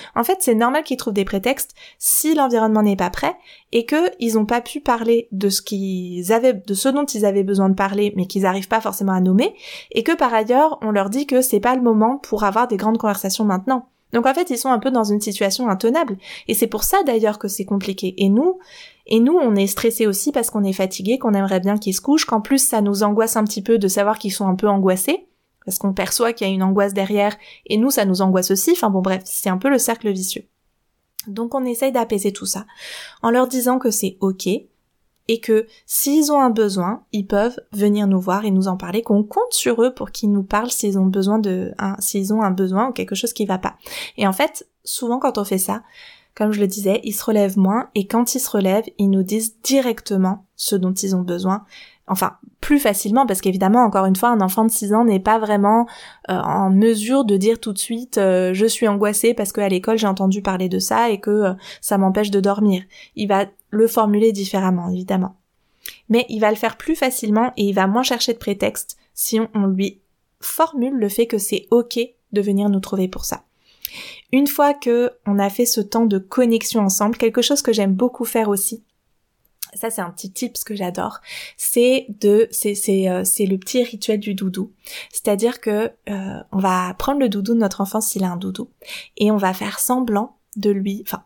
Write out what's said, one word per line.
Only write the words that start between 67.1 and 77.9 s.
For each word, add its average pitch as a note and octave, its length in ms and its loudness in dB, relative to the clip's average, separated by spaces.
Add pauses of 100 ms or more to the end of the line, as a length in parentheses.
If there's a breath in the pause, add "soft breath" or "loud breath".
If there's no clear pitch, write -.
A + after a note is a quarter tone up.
et G#3 80 0
il G3+ 100 0
va F#3+ 140 2
moins A#3 160 0
chercher A#3+ 300 -2
de A3+ 40 -10
prétexte G3+ 580 -4 (160)
si - 280 -2
on, A3+ 140 -2
on G3+ 120 2
lui F#3+ 340 -2 (400)
formule C#4 540 -2
le G#3+ 140 0
fait A#3 180 0
que A#3 120 -4
c'est G3+ 320 -4
ok A#3+ 280 2 (340)
de G#3 80 0
venir G3+ 280 0
nous G3 120 0
trouver F#3+ 280 -4
pour - 160 -10
ça. - 180 -8 (880 loud breath)
Une C4+ 140 4
fois C#4+ 280 2
que A#3+ 380 0 (140)
on G3+ 140 2
a G3 100 2
fait A#3+ 160 0
ce - 140 0
temps A3+ 260 0
de G3 120 2
connexion A3+ 640 0
ensemble, G#3 340 0
quelque A#3 260 0
chose C#4 200 0
que A#3 100 0
j'aime G3 220 2